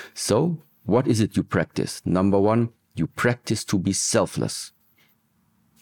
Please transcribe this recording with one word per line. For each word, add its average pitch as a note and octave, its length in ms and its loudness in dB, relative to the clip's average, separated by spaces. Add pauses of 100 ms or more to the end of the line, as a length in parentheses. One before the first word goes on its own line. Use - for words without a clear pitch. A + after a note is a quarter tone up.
(140)
So D#3 480 0 (240)
what B2 200 2
is A2+ 140 2
it - 160 0
you F#2 80 2
practice? - 640 -4
Number F#2+ 340 2
one, A2+ 300 2 (240)
you E2 140 -2
practice - 580 -2
to G#2 120 0
be F#2 140 0
selfless. - 800 -2 (1120)